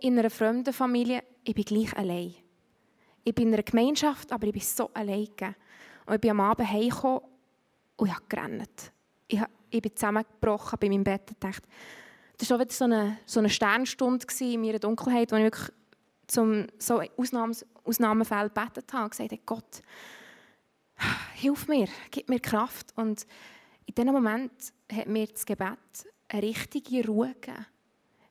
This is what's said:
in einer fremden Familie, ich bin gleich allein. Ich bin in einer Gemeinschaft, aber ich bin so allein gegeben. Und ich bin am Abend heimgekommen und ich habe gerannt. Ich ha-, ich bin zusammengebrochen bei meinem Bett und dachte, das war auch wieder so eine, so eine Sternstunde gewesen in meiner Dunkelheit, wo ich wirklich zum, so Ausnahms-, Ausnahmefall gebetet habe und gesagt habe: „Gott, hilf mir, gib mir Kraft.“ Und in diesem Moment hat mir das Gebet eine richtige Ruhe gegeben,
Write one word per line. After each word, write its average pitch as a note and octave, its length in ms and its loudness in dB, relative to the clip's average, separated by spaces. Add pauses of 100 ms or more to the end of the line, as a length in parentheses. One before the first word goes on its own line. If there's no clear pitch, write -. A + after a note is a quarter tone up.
in B3 180 2
einer A3+ 100 4
fremden A#3+ 460 0
Familie, B3 500 0 (200)
ich A3 100 -2
bin G#3 100 0
gleich G#3+ 320 0
allein. F3 380 -4 (920)
Ich A#3 100 0
bin A#3 140 4
in A3 60 6
einer G#3 80 2
Gemeinschaft, C#4 720 2
aber A3 140 -2
ich G#3 60 0
bin G3+ 100 -6
so - 300 -2
allein G#3 320 -2
gegeben. F#3+ 300 -8 (500)
Und G#3 100 0
ich G#3+ 60 2
bin A3+ 120 4
am G#3 80 2
Abend G#3+ 300 2
heimgekommen B3 500 0 (760)
und G#3 120 2
ich E3+ 60 -4
habe - 140 -12
gerannt. - 640 -8 (360)
Ich G#3+ 120 0
ha-, - 80 -2 (220)
ich A3+ 100 0
bin - 160 -6
zusammengebrochen G#3+ 800 0
bei G3+ 100 2
meinem G3 160 2
Bett G3 260 -2
und - 120 -18
dachte, - 240 -8 (760)
das A#3 80 0
war B3 60 4
auch A#3 40 4
wieder B3 120 -2
so C4 140 0
eine, G#3+ 380 2
so - 140 -2
eine G#3+ 100 6
Sternstunde B3 800 2
gewesen B3 280 -2
in A#3 80 -2
meiner A3 180 -2
Dunkelheit, A#3 500 2
wo A3 60 4
ich A3 80 6
wirklich - 240 0 (580)
zum, A3 400 2 (100)
so - 240 0 (160)
Ausnahms-, A#3 480 -2 (200)
Ausnahmefall A3 640 2
gebetet A3+ 440 -8
habe A#3+ 120 -2
und G#3+ 60 -6
gesagt A3+ 200 -8
habe: A3 160 -12
„Gott, - 340 -8 (1600)
hilf C#4+ 320 -2
mir, C4 180 4 (240)
gib - 180 -8
mir B3 120 2
Kraft.“ - 560 -4
Und A3 320 -4 (580)
in - 80 -12
diesem B3 180 2
Moment B3 600 0 (200)
hat G#3+ 140 -6
mir G#3+ 220 -2
das - 180 -10
Gebet G3+ 320 -4 (480)
eine G#3 160 -4
richtige A#3 640 -4
Ruhe A3+ 280 0
gegeben, - 300 -14 (680)